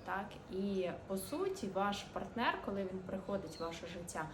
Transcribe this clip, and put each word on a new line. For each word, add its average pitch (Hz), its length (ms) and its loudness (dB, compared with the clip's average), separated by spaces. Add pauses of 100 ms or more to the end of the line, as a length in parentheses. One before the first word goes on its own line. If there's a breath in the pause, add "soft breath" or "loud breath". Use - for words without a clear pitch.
так? 190 220 0 (240)
І, 190 400 2 (160)
по 196 100 2
суті, 339 500 0
ваш 196 360 4
партнер, 233 640 0
коли 196 160 0
він 190 260 0
приходить 190 540 -2
в - 20 0
ваше 165 240 -2
життя, 165 460 -4